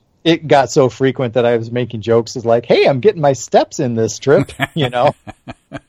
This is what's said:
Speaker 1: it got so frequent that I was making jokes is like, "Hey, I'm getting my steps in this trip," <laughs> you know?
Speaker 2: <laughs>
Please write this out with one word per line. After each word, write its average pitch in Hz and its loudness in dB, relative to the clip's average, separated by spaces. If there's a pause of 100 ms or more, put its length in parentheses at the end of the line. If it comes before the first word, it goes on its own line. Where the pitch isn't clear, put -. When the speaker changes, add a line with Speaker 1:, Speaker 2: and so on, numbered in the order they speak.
(240)
Speaker 1:
it 160 0
got 135 4
so 131 2
frequent 127 -2
that 120 2
I 120 2
was 113 -6
making 120 -6
jokes 113 0
is 117 -10
like, 117 0
"Hey, 359 2
I'm 135 2
getting 190 2
my 143 2
steps - -2
in 123 -2
this 113 -2
trip," 139 2 (120)
<laughs> - -6
you 139 -2
know? 123 0
Speaker 2:
<laughs> - -20 (180)